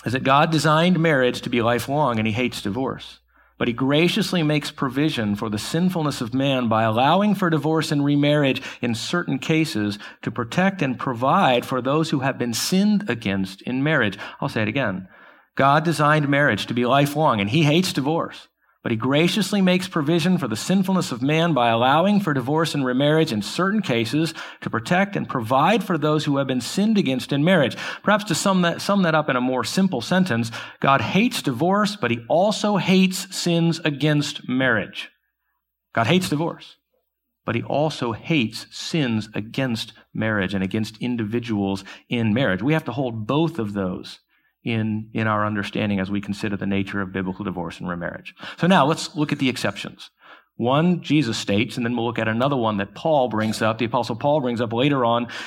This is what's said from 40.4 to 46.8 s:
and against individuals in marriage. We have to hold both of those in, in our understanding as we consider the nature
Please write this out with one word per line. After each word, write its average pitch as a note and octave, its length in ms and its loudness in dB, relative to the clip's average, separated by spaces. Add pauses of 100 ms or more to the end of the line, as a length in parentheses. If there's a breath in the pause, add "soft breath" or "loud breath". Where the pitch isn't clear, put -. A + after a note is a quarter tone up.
and F#2+ 80 0
against G#2+ 400 -4
individuals A2+ 800 -2 (260 loud breath)
in A#2 240 0
marriage. G#2 300 2
We D3 120 2
have D#3 100 -2
to A#2+ 80 -8
hold A#2 340 -4
both D#3+ 320 0
of G#2 140 -4
those F#2+ 480 -6 (440)
in, A2 500 -2
in A2 120 0
our G#2+ 200 0
understanding G#2 520 -2
as F#2 120 -2
we G2+ 100 -2
consider G2+ 360 -6
the G2 100 -6
nature G2 340 -2